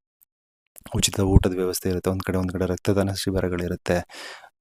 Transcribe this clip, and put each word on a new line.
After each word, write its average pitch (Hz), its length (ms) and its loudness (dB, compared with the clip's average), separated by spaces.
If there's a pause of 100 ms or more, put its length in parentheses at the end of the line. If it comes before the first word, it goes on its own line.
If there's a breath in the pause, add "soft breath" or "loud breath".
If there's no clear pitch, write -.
(960)
ಉಚಿತ - 240 0
ಊಟದ 95 340 4
ವ್ಯವಸ್ಥೆ 92 360 -2
ಇರುತ್ತೆ, 90 200 0
ಒಂದ್ 92 140 0
ಕಡೆ, 92 140 -2
ಒಂದ್ 92 140 -2
ಕಡೆ 92 140 -2
ರಕ್ತದಾನ 95 460 0
ಶಿಬಿರಗಳಿರುತ್ತೆ. 90 960 -2 (560 loud breath)